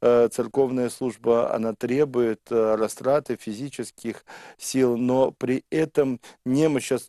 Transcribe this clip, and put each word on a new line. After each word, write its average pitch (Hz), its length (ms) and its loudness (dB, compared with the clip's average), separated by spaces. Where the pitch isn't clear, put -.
э, 120 300 6
церковная 127 580 -2
служба, 117 640 -2
она 113 200 -2
требует, 123 680 0
э, 110 260 2
растраты 120 640 -2
физических 113 880 -10
сил, 127 400 0
но 127 340 2
при 131 380 -4
этом 151 500 0
немощь 139 460 0
от, 123 180 -2